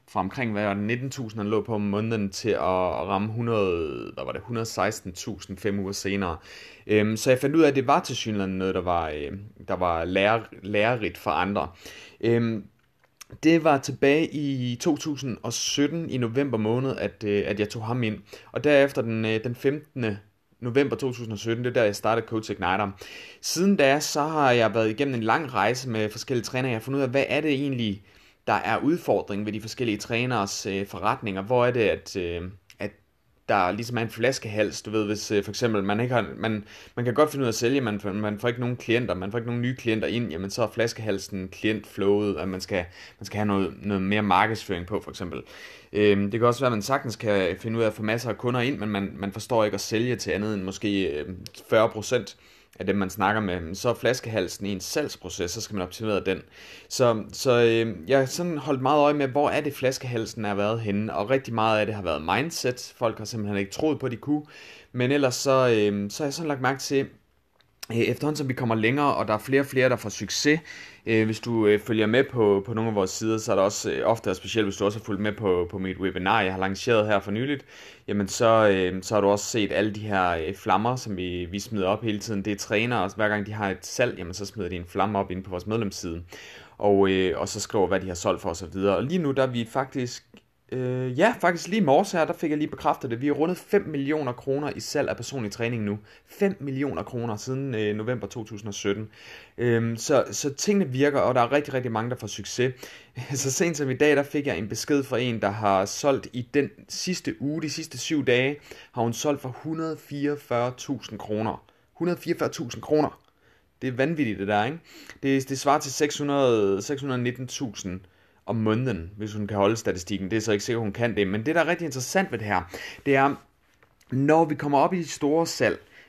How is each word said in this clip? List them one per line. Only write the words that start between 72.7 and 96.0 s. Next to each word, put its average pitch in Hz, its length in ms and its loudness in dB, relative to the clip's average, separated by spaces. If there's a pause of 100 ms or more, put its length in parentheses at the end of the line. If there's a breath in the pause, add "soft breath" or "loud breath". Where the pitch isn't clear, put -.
nogle 113 160 0
af 107 40 0
vores 95 160 2
sider, 110 280 0
så 107 140 -2
er 95 40 2
der 98 60 6
også, 104 280 0
øh, 65 160 0
ofte, 110 240 2
og 92 60 -2
specielt 107 300 0
hvis 98 100 -4
du 104 80 0
også 104 140 2
har 104 60 -14
fulgt 101 160 -4
med 107 120 0
på, 90 380 2
på 101 80 -8
mit 92 200 -4
webinar, 95 440 2
jeg 95 100 0
har 95 80 -4
lanceret 104 460 2
her 104 140 2
for 101 100 -6
nyligt, 135 340 -2 (440 loud breath)
jamen 101 200 0
så, 113 400 6
øh, 92 340 2
så 113 120 -2
har 104 60 4
du 98 60 6
også 101 180 4
set 104 280 0
alle 104 180 2
de 104 100 -8
her, 98 300 2
øh, 82 240 -2
flammer, 110 420 0
som 113 200 -8
vi, 90 280 -4
vi 87 140 -6
smider 98 280 -2
op 104 160 2
hele 107 160 -2
tiden. 101 260 -4
Det 104 80 0
er 101 40 -4
trænere, 113 460 0
og 98 140 -2
hver 107 120 2
gang 104 180 -2
de 104 60 -8
har 104 180 -2
et 95 160 -8
salg, - 320 -2
jamen 87 160 -8
så 101 120 -8
smider 95 220 -6
de 90 80 -6
en 87 100 -8
flamme 101 320 0
op 98 120 -2
inde 92 120 -6
på 98 80 -14
vores 90 160 -6
medlemsside. 98 560 -4 (560 loud breath)
Og, 98 320 6
øh, 95 300 2
og 92 80 -2
så 107 120 -6
skriver, 98 260 0
hvad 92 140 2
de 92 80 -6
har 90 60 -4
solgt 90 280 0
for 98 60 -6
og 85 80 -2
så 92 100 -10
videre. 95 300 2
Og 90 80 0
lige 165 140 0
nu, 151 120 0
der 135 120 2
er 131 40 2
vi 120 260 -2
faktisk, 127 520 -4 (480)
øh, 127 460 -4
ja, 220 220 4
faktisk 170 280 0
lige 214 120 2
i 185 40 4
morges 151 280 4
her, 165 120 2
der 156 80 0
fik 165 180 -2
jeg 151 80 0
lige 151 100 -2
bekræftet 151 420 -2
det. 117 100 -4
Vi 143 60 -2
har 143 80 2
rundet 160 220 0
fem 202 300 0
millioner 143 460 -2
kroner 139 440 -2
i 101 40 -8
salg - 280 -2
af - 80 -2
personlig 117 360 -6
træning 117 320 -2
nu. 104 140 -2 (280 loud breath)